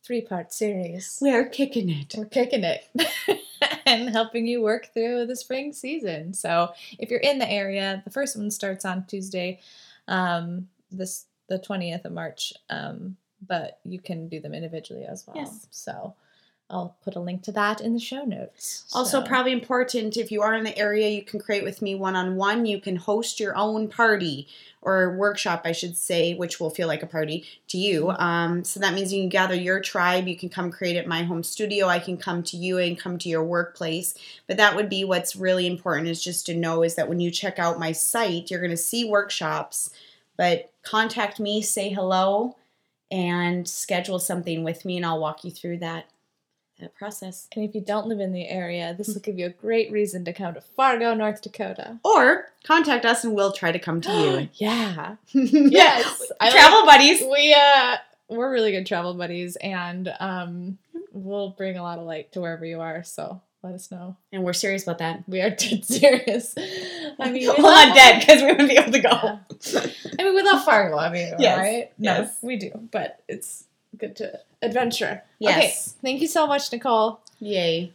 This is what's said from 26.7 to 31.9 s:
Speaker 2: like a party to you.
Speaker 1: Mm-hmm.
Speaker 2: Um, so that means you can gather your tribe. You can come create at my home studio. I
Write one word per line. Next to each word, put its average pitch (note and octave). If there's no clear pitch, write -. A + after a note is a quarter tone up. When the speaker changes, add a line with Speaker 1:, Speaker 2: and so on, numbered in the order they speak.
Speaker 2:
like D3+
a E3
party D#3
to -
you. F#3
Speaker 1:
Mm-hmm. F#3
Speaker 2:
Um, E3+
so -
that G3
means F#3+
you G3
can F#3
gather F#3
your F3+
tribe. F#3
You F3+
can F3
come F3+
create F3
at -
my E3+
home E3+
studio. G3+
I F3